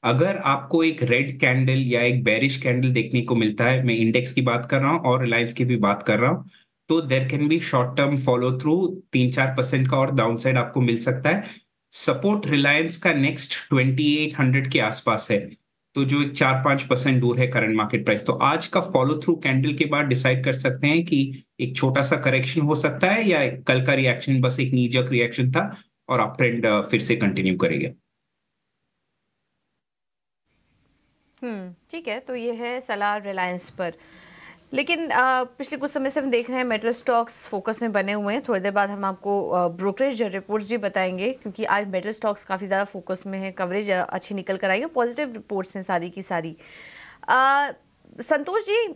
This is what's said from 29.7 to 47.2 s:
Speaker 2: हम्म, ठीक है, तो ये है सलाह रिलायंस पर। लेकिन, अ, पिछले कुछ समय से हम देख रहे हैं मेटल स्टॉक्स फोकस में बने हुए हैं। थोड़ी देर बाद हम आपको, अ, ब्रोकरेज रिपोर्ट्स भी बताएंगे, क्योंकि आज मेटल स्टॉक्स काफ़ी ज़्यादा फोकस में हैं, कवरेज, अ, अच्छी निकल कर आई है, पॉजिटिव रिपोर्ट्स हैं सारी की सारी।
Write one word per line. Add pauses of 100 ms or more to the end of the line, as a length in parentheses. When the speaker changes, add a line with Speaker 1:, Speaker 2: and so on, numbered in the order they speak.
Speaker 2:
हम्म, (160)
ठीक
है,
तो
ये
है
सलाह
रिलायंस
पर। (840)
लेकिन,
अ,
पिछले
कुछ
समय
से
हम
देख
रहे
हैं
मेटल
स्टॉक्स
फोकस
में
बने
हुए
हैं।
थोड़ी
देर
बाद
हम
आपको,
अ,
ब्रोकरेज
रिपोर्ट्स
भी
बताएंगे,
क्योंकि
आज
मेटल
स्टॉक्स
काफ़ी
ज़्यादा
फोकस
में
हैं,
कवरेज,
अ,
अच्छी
निकल
कर
आई
है,
पॉजिटिव
रिपोर्ट्स
हैं
सारी
की
सारी। (720)